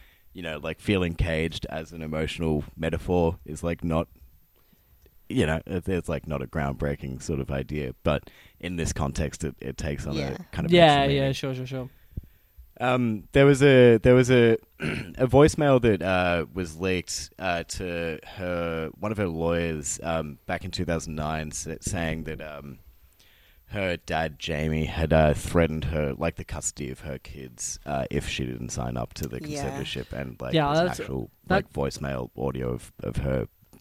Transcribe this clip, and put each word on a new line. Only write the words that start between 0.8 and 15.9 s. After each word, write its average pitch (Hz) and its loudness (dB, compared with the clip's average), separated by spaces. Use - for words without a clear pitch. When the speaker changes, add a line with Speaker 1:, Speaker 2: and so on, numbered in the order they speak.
Speaker 1:
feeling 90 2
caged 80 -2
as 80 -10
an 85 -14
emotional 78 -2
metaphor 82 0
is, 76 -12
like, 85 -4
not, 82 0
you 117 2
know, 78 0
it, 92 -4
it's, 90 -2
like, 76 -4
not 71 -4
a 64 -8
groundbreaking 69 -4
sort 73 -4
of 65 -6
idea, 67 -6
but - -2
in 90 -8
this 82 -2
context, 71 -4
it, 69 -6
it 67 -10
takes 73 -6
on 71 -6
Speaker 2:
Yeah. 135 -4
Speaker 1:
a - -8
kind 170 -4
of 170 2
Speaker 3:
Yeah, 170 10
Speaker 1:
extra 143 6
Speaker 3:
yeah, 139 2
Speaker 1:
meaning. 135 0
Speaker 3:
sure, 131 -6
sure, 127 -8
sure. 127 -8
Speaker 1:
Um, 120 0
there 139 8
was 139 8
a, 127 10
there 123 8
was 127 6
a, 117 8
<clears throat> - -20
a - -4
voicemail 139 6
that, 104 4